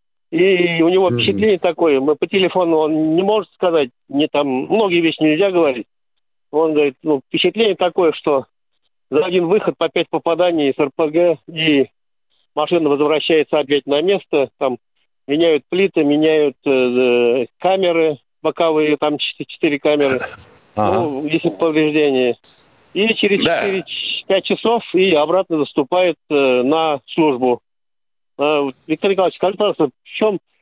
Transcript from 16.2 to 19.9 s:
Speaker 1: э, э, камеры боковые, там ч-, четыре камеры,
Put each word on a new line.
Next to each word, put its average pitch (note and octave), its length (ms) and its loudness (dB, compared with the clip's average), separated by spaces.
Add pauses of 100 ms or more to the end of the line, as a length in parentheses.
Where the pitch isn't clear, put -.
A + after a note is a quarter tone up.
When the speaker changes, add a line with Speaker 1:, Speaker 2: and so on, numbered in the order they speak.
Speaker 1:
э, C#3+ 60 0
э, B2 760 2 (120)
камеры E3+ 600 0 (240)
боковые, D#3 540 0
там D3 220 -2
ч-, - 280 -8
четыре C#3+ 320 -2
камеры, C#3 400 0 (560)